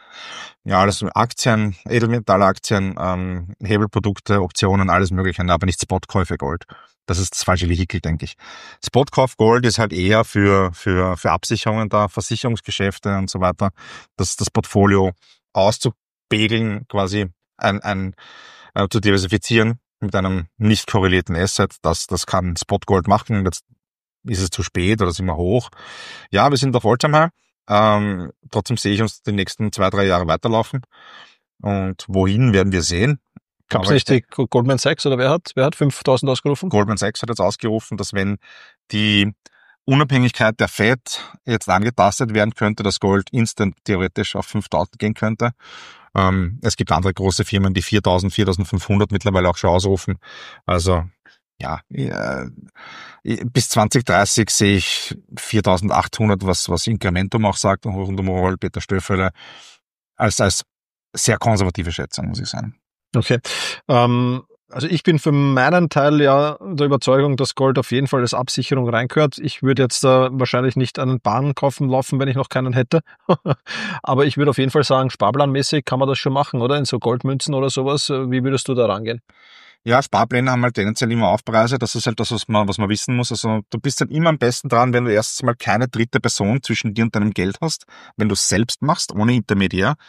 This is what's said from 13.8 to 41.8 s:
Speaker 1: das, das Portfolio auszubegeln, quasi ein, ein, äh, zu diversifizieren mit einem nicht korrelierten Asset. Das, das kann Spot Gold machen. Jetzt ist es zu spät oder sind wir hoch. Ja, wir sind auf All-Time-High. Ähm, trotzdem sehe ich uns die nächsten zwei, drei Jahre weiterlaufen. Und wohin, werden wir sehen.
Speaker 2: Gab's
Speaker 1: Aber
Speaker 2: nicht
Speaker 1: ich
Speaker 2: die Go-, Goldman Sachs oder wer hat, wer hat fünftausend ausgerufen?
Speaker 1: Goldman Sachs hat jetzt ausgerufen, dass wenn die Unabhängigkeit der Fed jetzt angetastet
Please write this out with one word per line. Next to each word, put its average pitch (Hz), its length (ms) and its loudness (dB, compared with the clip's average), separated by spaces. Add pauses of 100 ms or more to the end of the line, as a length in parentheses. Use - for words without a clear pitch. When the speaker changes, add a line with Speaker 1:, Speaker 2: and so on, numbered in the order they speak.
Speaker 1:
das, - 200 -4
das - 160 -4
Portfolio 98 600 2 (400)
auszubegeln, 110 1400 -2
quasi 101 380 -2 (320)
ein, 101 240 0
ein, 95 320 -6 (640)
äh, 98 120 0
zu 110 120 0
diversifizieren 104 800 2 (200)
mit 101 160 -4
einem 95 320 -2 (100)
nicht 107 320 2
korrelierten 90 460 2
Asset. 95 460 0
Das, - 240 -2
das - 220 -6
kann 90 280 -2
Spot - 300 -2
Gold 95 220 2
machen. 101 380 0
Jetzt - 200 -4 (580)
ist 95 180 -4
es 92 100 -2
zu - 100 -4
spät 101 400 0
oder 90 100 2
sind 92 140 -4
wir 87 120 -2
hoch. 92 320 0 (600)
Ja, 107 200 4
wir 143 80 0
sind 131 180 0
auf 120 100 0
All-Time-High. 151 460 4 (360)
Ähm, 104 640 2 (200)
trotzdem 110 260 -2
sehe 104 160 0
ich 101 80 2
uns 110 220 -4
die 110 80 -6
nächsten 101 400 -4
zwei, 95 180 0
drei 98 160 2
Jahre 90 220 2
weiterlaufen. 113 540 0 (800)
Und 95 460 -4
wohin, 98 460 4
werden 98 180 4
wir 90 120 2
sehen. 104 360 0 (500)
Speaker 2:
Gab's 110 180 0
Speaker 1:
Aber - 60 6
Speaker 2:
nicht 135 160 2
Speaker 1:
ich 127 140 2
Speaker 2:
die - 60 -20
Go-, 127 180 -4
Goldman 127 320 2
Sachs - 260 0
oder 135 120 2
wer 127 120 2
hat, 170 260 -2
wer 131 80 2
hat 151 120 0
fünftausend 139 540 0
ausgerufen? 143 380 -2
Speaker 1:
Goldman 104 300 2
Sachs 104 240 -4
hat 117 80 -6
jetzt 117 100 -4
ausgerufen, 107 560 -2
dass 98 160 -6
wenn 98 260 -2 (540)
die 104 400 2 (540)
Unabhängigkeit 127 720 2
der 104 80 2
Fed - 560 -2 (220)
jetzt 113 240 -2
angetastet 104 640 2